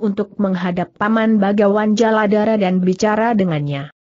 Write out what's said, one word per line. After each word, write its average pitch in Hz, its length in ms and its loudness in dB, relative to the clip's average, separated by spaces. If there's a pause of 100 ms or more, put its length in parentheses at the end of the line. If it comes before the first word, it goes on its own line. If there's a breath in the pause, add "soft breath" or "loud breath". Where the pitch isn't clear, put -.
untuk 202 400 -4
menghadap 180 560 -4
Paman 220 400 2
Bagawan 208 560 2
Jaladara 214 640 2
dan 185 240 0
bicara 214 560 0
dengannya." 147 560 -4 (200)